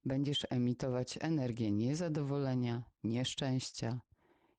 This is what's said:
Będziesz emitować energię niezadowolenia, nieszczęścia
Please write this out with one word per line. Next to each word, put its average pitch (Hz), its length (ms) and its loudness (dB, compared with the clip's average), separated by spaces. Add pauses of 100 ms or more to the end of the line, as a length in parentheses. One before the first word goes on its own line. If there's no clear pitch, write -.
Będziesz 139 460 0
emitować 123 680 0
energię 123 520 0
niezadowolenia, 135 1080 0 (220)
nieszczęścia 123 960 -2 (580)